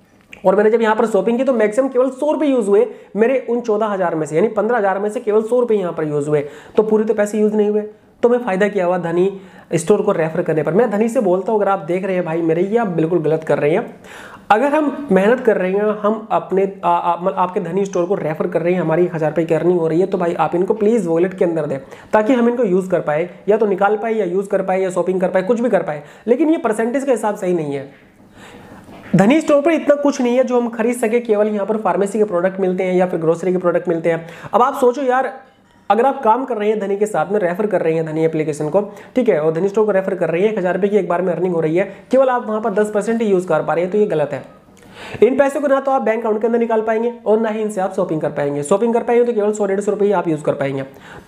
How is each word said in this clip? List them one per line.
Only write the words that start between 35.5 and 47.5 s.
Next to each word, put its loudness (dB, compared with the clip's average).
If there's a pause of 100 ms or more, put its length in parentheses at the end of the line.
अगर 2
आप -2
काम 2
कर -4
रहे -2
हैं 0
धनी -2
के 0
साथ -2
में, 2
refer 0
कर 0
रहे 0
हैं 0
धनी -2
application -2
को, 2 (360)
ठीक 2
है, 4
और 2
धनी 0
स्टोर 0
को 2
refer 0
कर -2
रहे 0
हैं, 2
एक -6
हजार 0
रुपये 0
की 2
एक 0
बार 0
में 0
earning -2
हो 0
रही 0
है, 2 (260)
केवल 4
आप -2
वहाँ -4
पर -4
दस 0
परसेंट -2
ही 0
यूज़ 2
कर 2
पा -2
रहे 0
हैं, -4
तो 2
ये 4
गलत -2
है। -8 (800)
इन 4
पैसों 2
को 0
ना 2
तो -2
आप 2
bank 0
account -2
के 0
अंदर 0
निकाल 0
पाएंगे -2 (140)
और 4
ना 0
ही -4